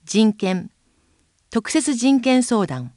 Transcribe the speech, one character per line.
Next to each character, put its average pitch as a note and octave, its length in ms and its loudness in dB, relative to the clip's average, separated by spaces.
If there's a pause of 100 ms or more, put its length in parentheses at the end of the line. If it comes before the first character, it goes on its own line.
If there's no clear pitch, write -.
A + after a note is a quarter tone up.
人 G#3+ 300 2
権、 F#3 360 -4 (800)
特 - 220 -6
設 D4+ 220 0
人 B3+ 260 2
権 B3+ 240 2
相 G#3+ 240 0
談。 B2+ 280 -10